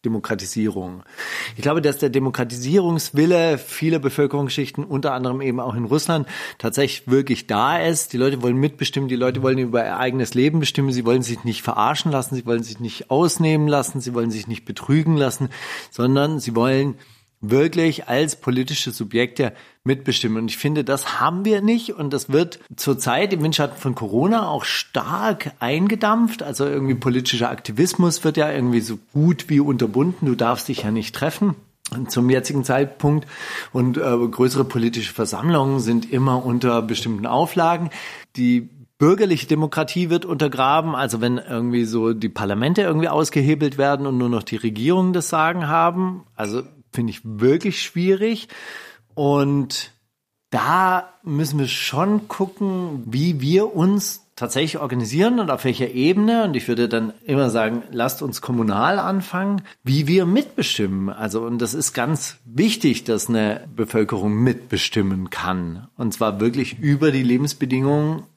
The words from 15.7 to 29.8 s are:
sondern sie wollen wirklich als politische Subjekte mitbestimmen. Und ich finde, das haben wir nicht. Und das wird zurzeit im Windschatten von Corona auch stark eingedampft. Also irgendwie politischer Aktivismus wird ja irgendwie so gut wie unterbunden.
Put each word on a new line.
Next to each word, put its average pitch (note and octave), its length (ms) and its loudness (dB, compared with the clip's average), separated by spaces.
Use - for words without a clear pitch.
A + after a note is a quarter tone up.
sondern C#3 480 2
sie A#2+ 160 -6
wollen C3 420 2
wirklich D#3+ 600 2
als C#3+ 280 0
politische B2+ 540 -2
Subjekte A#2+ 600 -2
mitbestimmen. C3+ 560 0
Und A2+ 120 -4
ich A2+ 60 -8
finde, D3+ 260 0
das C3 380 -4
haben E3+ 240 0
wir G#3+ 160 2
nicht. A3+ 320 0
Und C#3+ 220 -4
das C3+ 180 -4
wird E3+ 260 2
zurzeit C#3+ 600 0
im D#3+ 80 0
Windschatten D3 340 0
von B2+ 180 -4
Corona D#3+ 540 0
auch D3+ 160 -4
stark - 920 -4
eingedampft. G#3+ 840 2
Also C#3 220 -4
irgendwie C#3 300 0
politischer B2 560 0
Aktivismus E3+ 760 0
wird D#3 140 2
ja D3+ 120 2
irgendwie B2 300 2
so A2 180 -4
gut D#3 380 2
wie D3 100 6
unterbunden. C#3 640 0